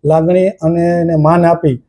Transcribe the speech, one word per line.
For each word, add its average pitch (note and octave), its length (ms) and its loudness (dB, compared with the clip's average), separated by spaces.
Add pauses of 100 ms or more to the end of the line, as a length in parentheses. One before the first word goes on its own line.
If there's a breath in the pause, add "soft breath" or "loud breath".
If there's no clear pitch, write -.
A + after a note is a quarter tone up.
લાગણી E3 440 0 (160)
અને E3+ 200 0 (160)
એને E3 160 -2
માન E3 280 2
આપી E3 320 0 (120)